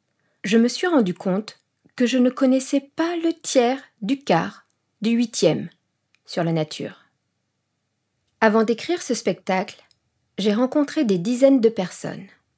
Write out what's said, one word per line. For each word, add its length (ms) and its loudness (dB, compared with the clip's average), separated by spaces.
je 160 2
me 80 4
suis 180 -4
rendu 300 2
compte 420 -4
que 100 0
je 140 0
ne 100 4
connaissais 680 0
pas 200 -2
le 180 -2
tiers 480 0
du 160 -2
quart 480 -2
du 80 -2
huitième 580 0
sur 160 -4
la 80 -2
nature. 540 -6
Avant 200 4
d'écrire 400 -2
ce 140 -4
spectacle, 680 -4
j'ai 160 0
rencontré 500 -2
des 140 0
dizaines 440 2
de 80 4
personnes. 580 -6